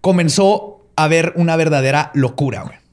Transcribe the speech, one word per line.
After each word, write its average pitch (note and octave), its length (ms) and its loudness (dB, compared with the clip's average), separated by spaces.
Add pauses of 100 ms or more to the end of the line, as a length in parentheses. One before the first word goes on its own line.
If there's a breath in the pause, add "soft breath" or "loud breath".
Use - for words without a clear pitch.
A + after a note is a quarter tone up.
comenzó F#3+ 960 0
a D3+ 120 0
ver E3 280 0
una E3+ 200 0
verdadera D3 580 0
locura, B2+ 480 -2
güey. - 140 -16 (160)